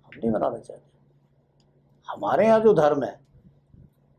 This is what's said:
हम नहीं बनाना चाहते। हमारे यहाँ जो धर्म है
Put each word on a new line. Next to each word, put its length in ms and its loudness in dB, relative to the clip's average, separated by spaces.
हम 100 -20
नहीं 160 -6
बनाना 260 -6
चाहते। 320 -20
हमारे 380 -4
यहाँ 120 2
जो 140 4
धर्म 300 4
है 160 -10